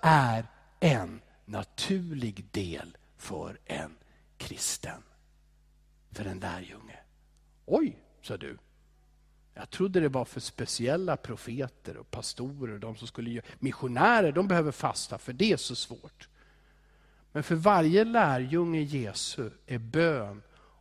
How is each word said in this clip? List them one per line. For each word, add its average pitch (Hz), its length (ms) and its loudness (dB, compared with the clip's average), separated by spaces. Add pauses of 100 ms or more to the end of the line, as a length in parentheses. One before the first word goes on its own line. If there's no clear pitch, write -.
är 123 460 6 (340)
en 120 400 2 (240)
naturlig 131 1040 -6
del 85 460 -6 (280)
för 87 400 -8
en - 320 -8 (420)
kristen, - 640 -8 (1120)
för 107 120 -8
en 92 140 -6
lärjunge. 92 600 -10 (680)
"Oj", 262 320 2 (240)
sa 107 140 -8
du. 69 220 -14 (960)
"Jag - 160 -16
trodde 185 300 0
det 151 80 2
var 131 160 -2
för - 160 -10
speciella 139 760 -2
profeter 120 800 -10
och - 140 -18
pastorer 127 640 -8
och 104 60 -12
de 110 160 -10
som 113 120 -14
skulle 117 220 -8
gö-, 117 120 -6 (160)
missionärer, 143 760 4
de 185 160 2
behöver 165 240 2
fasta - 460 -4
för - 140 -12
det 160 200 2
är 151 40 6
så 123 200 -6
svårt." - 520 -12 (1040)
Men 151 100 -2
för 170 120 0
varje 175 500 6
lärjunge 165 760 2
Jesu 127 720 -4 (160)
är 123 120 -6
bön 113 640 0 (380)